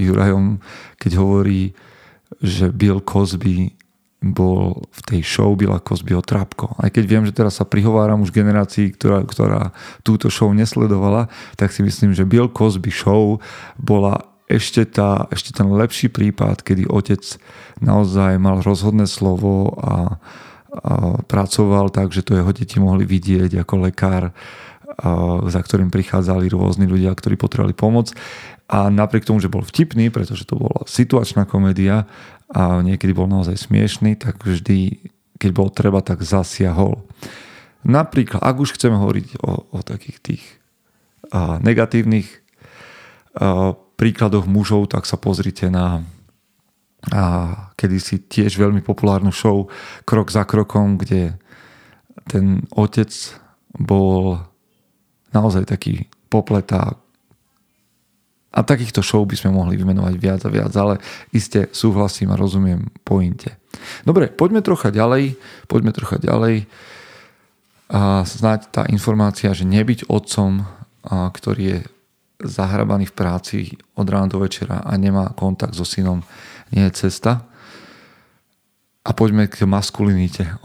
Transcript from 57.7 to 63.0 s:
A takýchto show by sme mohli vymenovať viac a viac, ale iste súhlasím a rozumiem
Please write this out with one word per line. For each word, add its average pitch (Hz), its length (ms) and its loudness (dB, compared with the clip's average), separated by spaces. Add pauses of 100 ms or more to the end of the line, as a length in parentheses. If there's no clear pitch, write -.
A 113 80 2
takýchto 117 400 0
show 107 160 2
by 101 160 -2
sme 95 160 0
mohli 95 240 0
vymenovať 92 400 0
viac 95 240 -2
a 104 80 -4
viac, 104 240 -2
ale 101 240 2 (320)
iste - 400 0
súhlasím 98 640 0
a 95 60 0
rozumiem 95 500 0 (160)